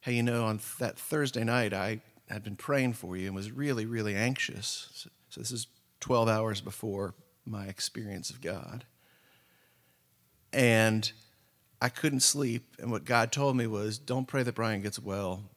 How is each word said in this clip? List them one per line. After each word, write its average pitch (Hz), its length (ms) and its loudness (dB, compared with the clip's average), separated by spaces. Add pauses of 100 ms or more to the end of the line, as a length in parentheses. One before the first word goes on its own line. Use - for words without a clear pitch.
"Hey, 123 140 -2
you 120 80 4
know, 117 220 2
on 110 140 0
th-, - 200 -10
that 117 200 -4
Thursday 139 440 -2
night, 113 300 2
I 101 280 -2 (280)
had 107 160 -8
been 101 120 -8
praying 131 380 0
for 90 220 -8
you 92 100 -4
and 98 80 -6
was 98 160 -6
really, 127 360 -2
really 107 280 -2
anxious." - 800 -2
So, - 180 -16 (200)
so - 100 -14
this 117 100 -6
is 117 160 -6 (340)
twelve 117 280 4
hours 110 320 2
before 98 540 -6 (300)
my 101 220 -8
experience 98 640 -8
of 123 100 -14
God. 98 440 -8 (1700)
And 110 580 6 (680)
I 123 80 4
couldn't 139 320 2
sleep, 120 580 0
and 120 120 -4
what 110 140 -2
God 117 280 4
told 139 240 2
me 117 100 2
was, 107 320 -2
"Don't 131 280 -2
pray 135 160 0
that 120 120 0
Brian 110 280 0
gets 104 160 -4
well. 98 580 -4